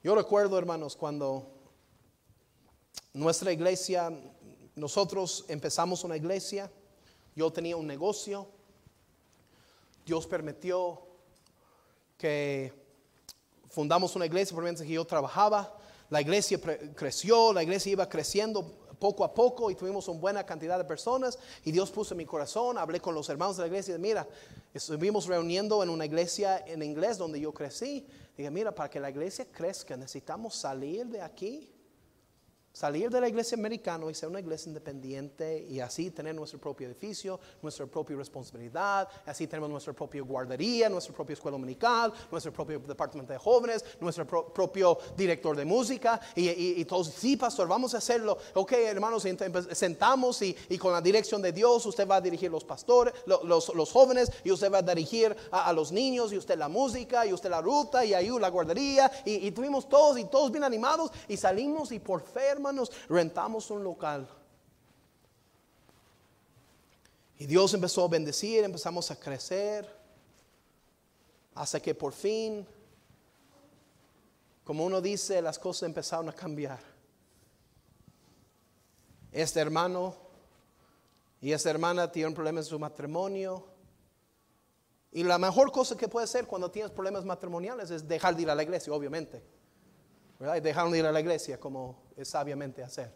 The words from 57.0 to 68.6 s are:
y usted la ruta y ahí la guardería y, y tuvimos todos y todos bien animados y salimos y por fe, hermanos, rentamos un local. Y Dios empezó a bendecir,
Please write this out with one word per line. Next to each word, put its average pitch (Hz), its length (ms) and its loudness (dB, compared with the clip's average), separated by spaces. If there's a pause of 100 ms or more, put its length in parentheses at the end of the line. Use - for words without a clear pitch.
y 190 60 0
usted 180 180 -2
la 165 100 2
ruta 254 440 4
y 202 100 4
ahí 180 140 4 (100)
la 190 120 2
guardería 262 600 4 (140)
y, 202 240 -2
y - 20 0
tuvimos 269 380 -2
todos 285 280 10
y 226 100 -4
todos 269 260 4
bien 294 100 0
animados 277 480 0 (160)
y 202 100 -4
salimos 254 540 0
y 220 80 -8
por 185 220 -2
fe, 262 300 -4
hermanos, 277 420 -2 (160)
rentamos 180 600 0
un 208 120 -6
local. 151 460 -4 (3000)
Y 147 80 -10
Dios 185 260 6
empezó 180 320 2
a 175 40 2
bendecir, 170 560 2